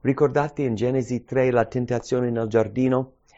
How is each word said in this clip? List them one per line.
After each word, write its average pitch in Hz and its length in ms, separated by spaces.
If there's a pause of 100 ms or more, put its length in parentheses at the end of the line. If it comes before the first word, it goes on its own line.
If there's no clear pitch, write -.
Ricordate 143 600
in 123 140
Genesi 120 480
tre 127 260
la 120 160
tentazione 123 640
nel 113 180
giardino? 127 680 (240)